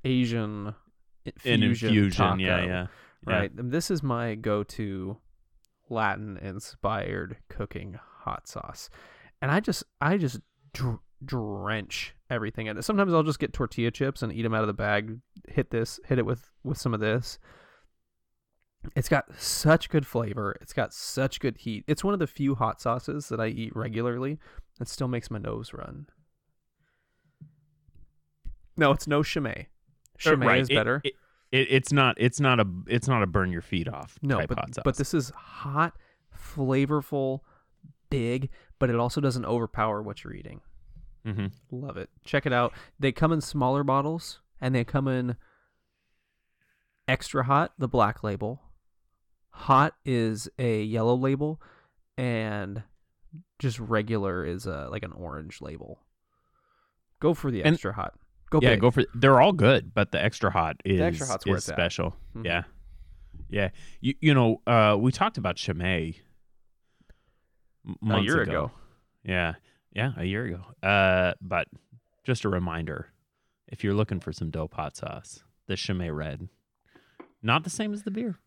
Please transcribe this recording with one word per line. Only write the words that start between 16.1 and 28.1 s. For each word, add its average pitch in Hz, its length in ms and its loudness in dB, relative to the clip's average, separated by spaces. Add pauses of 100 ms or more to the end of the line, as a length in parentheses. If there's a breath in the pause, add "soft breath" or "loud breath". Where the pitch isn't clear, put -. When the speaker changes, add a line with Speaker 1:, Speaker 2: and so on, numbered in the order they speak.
Speaker 1:
it 110 60 2
with, 120 240 -6 (140)
with 123 140 -6
some 117 160 -2
of 107 60 -2
this. 110 380 -2 (1600 soft breath)
It's 131 140 0
got 143 160 2 (140)
such - 500 2
good 147 180 0
flavor. 104 520 -4
It's - 140 -20
got - 200 -2
such - 460 -4
good 120 180 -2
heat. 110 300 -8
It's 151 160 0
one 202 120 2
of 185 40 -6
the 160 60 2
few 139 300 -2
hot 110 260 -2
sauces 139 480 -4
that 117 100 -4
I 113 80 0
eat 113 280 -6
regularly 120 640 -4 (400 soft breath)
that 120 80 -8
still - 200 -4
makes 123 220 -4
my 110 80 -8
nose 110 360 -8
run. - 340 -14 (2750)